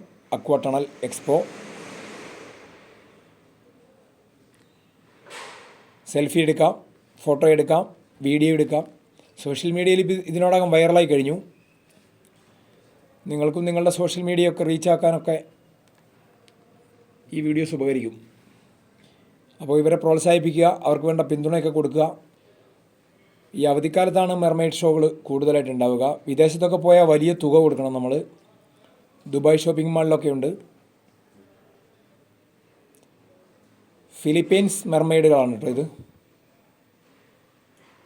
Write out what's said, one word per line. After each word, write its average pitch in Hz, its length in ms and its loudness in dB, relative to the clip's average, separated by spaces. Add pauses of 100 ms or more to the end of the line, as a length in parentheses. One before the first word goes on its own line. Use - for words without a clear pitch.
(360)
അക്വാ 143 280 -2
ടണൽ 139 200 -4 (220)
എക്സ്പോ. 139 300 -4 (4000)
സെൽഫി 147 340 -2
എടുക്കാം, 156 260 2 (500)
ഫോട്ടോ 147 320 0
എടുക്കാം, 156 280 2 (440)
വീഡിയോ 151 320 2
എടുക്കാം. 151 260 -2 (600)
സോഷ്യൽ 143 340 -6
മീഡിയയിൽ 185 260 2
ഇത് 175 100 -2 (180)
ഇതിനോടകം 180 420 2
വൈറലായി 165 380 4
കഴിഞ്ഞു. 139 240 0 (1900)
നിങ്ങൾക്കും 151 380 -2
നിങ്ങളുടെ 175 300 0
സോഷ്യൽ 175 300 -4
മീഡിയ 175 240 2
ഒക്കെ 170 180 -4
റീച്ച് 165 240 0
ആക്കാനൊക്കെ 165 420 0 (2000)
ഈ 156 100 -6
വീഡിയോസ് 156 300 -4
ഉപകരിക്കും. 131 380 -4 (1500)
അപ്പോൾ 147 220 0
ഇവരെ 160 200 2
പ്രോത്സാഹിപ്പിക്കുക, 160 640 2 (200)
അവർക്ക് 147 240 0
വേണ്ട 160 200 0
പിന്തുണയൊക്കെ 156 460 -2
കൊടുക്കുക. 147 280 0 (1500)
ഈ 139 120 -4
അവധിക്കാലത്താണ് 180 720 0
മെർമെയ്ഡ് 165 380 0
ഷോകൾ 160 220 2 (260)
കൂടുതലായിട്ട് 139 460 0
ഉണ്ടാവുക. 123 300 0 (240)
വിദേശത്തൊക്കെ 160 560 2
പോയാൽ 175 280 8
വലിയ 151 200 2 (100)
തുക 147 120 2 (100)
കൊടുക്കണം 131 320 0
നമ്മൾ. 127 160 -4 (1200)
ദുബായ് 151 320 2
ഷോപ്പിംഗ് 160 320 -2
മാളിലൊക്കെ 156 400 0
ഉണ്ട്. 135 140 -4 (3750)
ഫിലിപ്പീൻസ് 170 580 0 (120)
മെർമെയ്ഡുകളാണ് 156 600 2
കേട്ടോ 113 200 -8
ഇത്. 143 100 -4 (2250)